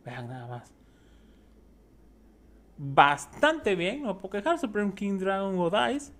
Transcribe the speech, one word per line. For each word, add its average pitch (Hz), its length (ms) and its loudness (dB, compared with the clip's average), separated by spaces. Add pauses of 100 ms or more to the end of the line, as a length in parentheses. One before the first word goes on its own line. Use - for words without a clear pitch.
Vean 123 240 -12
nada 123 180 -12
más. 123 260 -14 (2000)
Bastante 151 960 4
bien, 202 300 -2
no 190 120 -4
puedo 185 140 -12
quejar. 311 300 -2
Supreme 208 340 -2
King 196 240 -2
Dragon 196 380 -2
Godice. 233 640 0